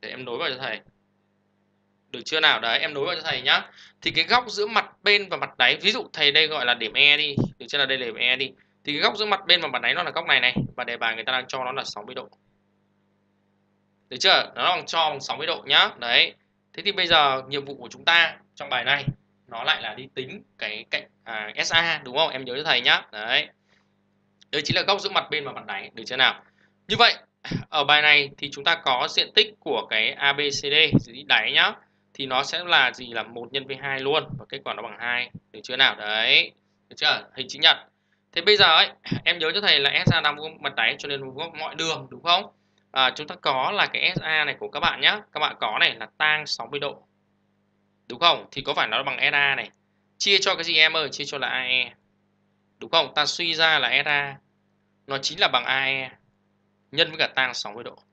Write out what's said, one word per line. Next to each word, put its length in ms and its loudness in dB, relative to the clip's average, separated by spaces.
Để 100 -12
em 140 -12
nối 140 -8
vào 120 -2
cho 60 -6
thầy. 240 -8
Được 140 -12
chưa 160 -2
nào? 200 4
Đấy, 180 0
em 160 -4
nối 120 -2
vào 80 -2
cho 80 -10
thầy 200 -4
nhá. 280 2
Thì 80 -2
cái 140 0
góc 240 2
giữa 180 -4
mặt 360 -4
bên 260 2
và 80 -4
mặt 220 -8
đáy, 180 4
ví 160 0
dụ 200 -4
thầy 200 4
đây 140 6
gọi 200 -2
là 80 4
điểm 180 -6
E 240 6
đi. 200 -4
Được 100 -16
chưa 100 -4
nào? 80 2
Đây 120 -2
là 80 -6
điểm 100 -8
E 200 0
đi. 140 -4
Thì 80 -6
cái 100 -4
góc 140 2
giữa 100 -4
mặt 200 -2
bên 140 4
và 80 -4
mặt 140 -4
đáy 120 2
nó 80 -2
là 80 -4
góc 160 -6
này 140 4
này. 140 2
Và 80 -6
đề 120 -8
bài 180 -2
người 100 -10
ta 80 -4
đang 160 -2
cho 160 -6
nó 80 -6
là 120 -6
sáu 200 -12
mươi 100 -16
độ. 140 -12
Được 120 -14
chưa? 340 4
Nó 100 -2
đang 220 0
cho 240 0
bằng 100 -6
sáu 160 -8
mươi 100 -6
độ 200 -4
nhá. 320 6
Đấy. 360 2
Thế 100 -12
thì 100 -2
bây 140 0
giờ 420 4
nhiệm 160 -6
vụ 100 -12
của 140 -16
chúng 160 -20
ta 320 4
trong 140 -12
bài 160 0
này 200 0
nó 160 -8
lại 180 0
là 120 -8
đi 200 -14
tính 280 -10
cái 320 -8
cạnh, 140 -6
à, 280 -8
S 80 -4
A, 320 2
đúng 120 -6
không? 140 4
Em 140 -8
nhớ 120 -6
cho 80 -4
thầy 160 4
nhá. 220 4
Đấy. 360 -2
Đây 120 -2
chính 140 -2
là 60 0
góc 180 0
giữa 100 -6
mặt 200 -2
bên 140 -4
và 80 -10
mặt 140 -14
đáy, 280 -10
được 120 -12
chưa 100 -6
nào? 260 4
Như 100 0
vậy, 160 6
ở 160 0
bài 180 6
này 360 4
thì 140 -8
chúng 120 -12
ta 100 4
có 360 0
diện 240 -4
tích 260 2
của 300 -2
cái 220 0
A 200 0
B 80 -2
C 220 -2
D 120 -2
dưới 260 -16
đáy 260 2
nhá. 200 4
Thì 120 -8
nó 160 0
sẽ 220 -6
là 280 4
gì? 200 -14
Là 100 -4
một 300 -12
nhân 140 -6
với 100 -10
hai 240 -6
luôn. 240 0
Và 100 -16
kết 160 -12
quả 100 -6
nó 80 -12
bằng 160 -14
hai. 320 -4
Được 100 -16
chưa 140 -8
nào? 180 4
Đấy. 580 2
Được 80 -20
chưa? 400 0
Hình 120 -8
chữ 140 -12
nhật. 140 6
Thế 100 -4
bây 140 6
giờ 200 6
ấy, 120 6
em 140 0
nhớ 160 -2
cho 60 0
thầy 200 4
là 260 0
S 60 2
A 80 2
đang 160 0
vuông 260 -12
mặt 120 -4
đáy 240 0
cho 100 -10
nên 160 -6
vuông 100 -14
góc 200 -8
mọi 200 -10
đường, 360 -4
đúng 120 -16
không? 220 4
À, 200 2
chúng 160 -10
ta 80 -10
có 360 0
là 160 0
cái 300 -2
S 40 -4
A 240 0
này 140 -4
của 120 -10
các 100 -6
bạn 200 0
nhá. 200 4
Các 80 -4
bạn 200 -2
có 200 -2
này 140 2
là 120 -14
tang 280 0
sáu 240 -10
mươi 100 -6
độ. 220 -8
Đúng 120 -8
không? 300 2
Thì 120 -10
có 120 -4
phải 140 0
nó 140 -2
bằng 160 -6
S 140 0
A 220 2
này? 160 -8
Chia 200 2
cho 160 2
cái 100 -6
gì 120 -2
em 200 4
ơi? 120 -2
Chia 160 -10
cho 140 -8
là 100 -4
A 140 -4
E. 300 -2
Đúng 120 -12
không? 240 2
Ta 120 0
suy 280 -4
ra 240 2
là 260 2
S 20 -4
A 300 -2
nó 120 -4
chính 220 -6
là 80 4
bằng 160 2
A 200 0
E 260 -4
nhân 160 2
với 100 -12
cả 160 2
tang 200 0
sáu 180 -10
mươi 120 -12
độ. 120 -14